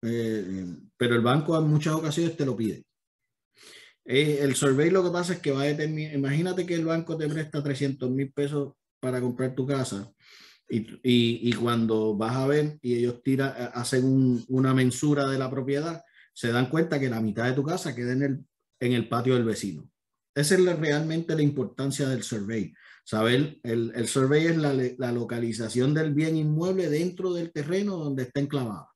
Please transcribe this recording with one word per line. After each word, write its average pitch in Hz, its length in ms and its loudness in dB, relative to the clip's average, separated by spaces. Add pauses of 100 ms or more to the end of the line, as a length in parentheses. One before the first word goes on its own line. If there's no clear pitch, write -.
eh, 110 640 -2 (320)
pero 120 160 2
el 117 80 4
banco 151 340 2
en 156 120 4
muchas 151 260 2
ocasiones 160 420 -2
te 143 120 -2
lo 117 100 -4
pide. 107 260 -4 (1200)
Eh, 143 380 2
el 139 140 2
survey 143 340 2
lo 185 140 4
que 175 80 0
pasa 175 220 -2
es 175 60 -6
que 143 120 -2
va 135 100 0
a 139 40 0
determinar, 151 500 -4
imagínate 165 500 0
que 180 80 -4
el 165 120 -2
banco 165 300 -2
te 156 140 -4
presta 151 320 -6
trescientos 139 480 -4
mil 135 240 -2
pesos 143 400 -4 (260)
para 127 220 -4
comprar 127 320 -2
tu 131 140 -2
casa 123 440 -4 (560)
y, 120 120 -2 (240)
y, 120 460 2
y 120 40 2
cuando 110 640 2
vas 113 200 -2
a 135 120 0
ver 151 340 0
y 120 140 0
ellos 120 260 -2
tiran, 135 320 0 (200)
hacen 127 300 0
un, 131 440 4
una 131 260 2
mensura 135 560 2
de 135 80 -2
la 131 140 -2
propiedad, 143 500 -4 (320)
se 120 180 -4
dan 127 180 2
cuenta 156 300 0
que 135 100 0
la 113 120 -2
mitad 110 240 -2
de 127 80 2
tu 139 100 0
casa 165 300 -4
queda 120 200 -4
en 135 100 0
el, 139 220 -2 (340)
en 123 140 2
el 110 140 0
patio 120 280 2
del 120 80 4
vecino. 98 440 -4 (460)
Esa 147 220 4
es 185 60 6
la, 180 120 6
realmente 160 640 0
la 156 80 2
importancia 139 680 0
del 127 140 -2
survey. 104 500 -4 (300)
Saber, 123 600 2
el, 113 300 -2
el 117 140 -2
survey 143 400 4
es 165 100 2
la, 147 160 2 (240)
la 123 140 -2
localización 117 840 -2
del 156 200 0
bien 160 240 0
inmueble 165 520 0
dentro 180 440 -2
del 170 180 -6
terreno 185 460 -2
donde 139 260 -4
está 135 160 -4
enclavado. 131 560 -4